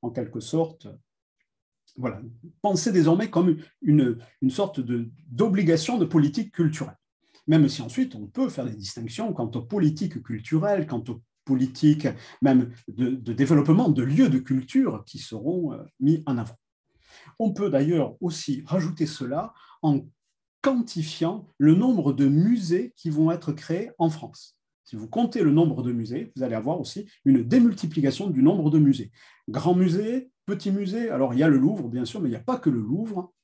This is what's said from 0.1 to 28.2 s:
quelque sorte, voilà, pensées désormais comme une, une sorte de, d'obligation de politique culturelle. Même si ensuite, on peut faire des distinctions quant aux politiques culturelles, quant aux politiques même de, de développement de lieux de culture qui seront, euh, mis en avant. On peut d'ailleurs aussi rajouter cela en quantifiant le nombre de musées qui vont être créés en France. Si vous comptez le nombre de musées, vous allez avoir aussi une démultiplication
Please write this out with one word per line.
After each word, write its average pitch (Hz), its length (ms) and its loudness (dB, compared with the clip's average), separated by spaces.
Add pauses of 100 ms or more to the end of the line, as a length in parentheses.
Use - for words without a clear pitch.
quelque 120 300 -10
sorte, 160 480 -4 (1080)
voilà, 113 240 -8 (400)
pensées 202 320 0
désormais 180 380 4
comme 170 260 2 (240)
une, 139 380 2 (240)
une 131 80 2
sorte 196 300 -4
de, 120 280 -4 (220)
d'obligation 185 680 2
de 185 80 2
politique 156 480 0
culturelle. - 460 -2 (480)
Même 156 240 6
si - 100 -8
ensuite, 175 340 -4
on 104 120 -12
peut 247 240 -4
faire 123 160 -8
des 107 100 -8
distinctions 113 560 -8
quant 113 180 -6
aux - 120 -8
politiques 170 600 -2
culturelles, 160 640 -2
quant 120 220 -6
aux 117 140 -10 (240)
politiques 139 640 2 (340)
même 127 280 4 (180)
de, 120 240 -2
de 117 200 -8
développement 147 560 4
de 131 140 2
lieux 156 260 4
de 131 100 2
culture 254 680 -2
qui - 120 -16
seront, 147 540 -6
euh, 110 100 -12 (180)
mis 156 260 2
en 135 100 -2
avant. 117 220 -8 (800)
On 208 160 -2
peut 196 160 -2
d'ailleurs 147 500 0
aussi 156 460 -6
rajouter 160 400 -2
cela 147 480 -8 (260)
en 143 200 2 (600)
quantifiant 220 840 -4 (100)
le 156 200 6
nombre 208 360 2
de 131 140 2
musées 185 720 2
qui - 140 -6
vont 156 200 2
être 165 220 -4
créés 185 440 -6
en 165 140 2
France. - 480 -16 (240)
Si - 140 -16
vous 107 100 -12
comptez 226 380 -2
le 147 80 6
nombre 143 320 2
de 120 80 -2
musées, 120 420 -6
vous 131 80 -6
allez 117 140 -4
avoir 139 240 -4
aussi 202 280 -12 (160)
une 120 200 4
démultiplication 185 840 2